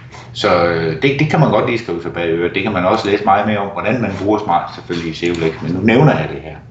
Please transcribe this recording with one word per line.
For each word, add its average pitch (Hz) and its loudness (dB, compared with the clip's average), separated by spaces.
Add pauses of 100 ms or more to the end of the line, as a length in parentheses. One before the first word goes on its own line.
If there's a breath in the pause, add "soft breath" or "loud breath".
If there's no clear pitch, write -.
(320 loud breath)
Så, 90 2
øh, 82 -2
det, 139 0
det 156 2
kan 175 2
man 123 4
godt 110 2
lige 117 -2
skrive 85 -6
sig 82 -8
bag 85 -4
øret. 85 0
Det 95 -2
kan 107 -2
man 90 0
også 101 2
læse 101 2
meget 101 4
mere 107 0
om, 101 -4
hvordan 107 -2
man 98 -2
bruger 101 0
smart, 85 -2
selvfølgelig 85 -6
i 78 -10
C 87 -2
O 82 -6
Lex, 80 -2
men 82 -4
nu 92 -2
nævner 113 6
jeg - -4
det - -10
her. - -14 (140)